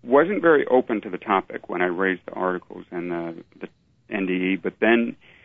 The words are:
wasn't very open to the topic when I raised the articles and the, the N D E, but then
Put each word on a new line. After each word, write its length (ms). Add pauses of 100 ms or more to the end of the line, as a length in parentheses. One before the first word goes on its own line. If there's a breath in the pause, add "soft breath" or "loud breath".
wasn't 380
very 260
open 340
to 80
the 80
topic 520
when 120
I 60
raised 380
the 80
articles 580
and 200
the, 320 (160)
the 80 (420)
N 160
D 80
E, 240
but 220
then 360 (300 soft breath)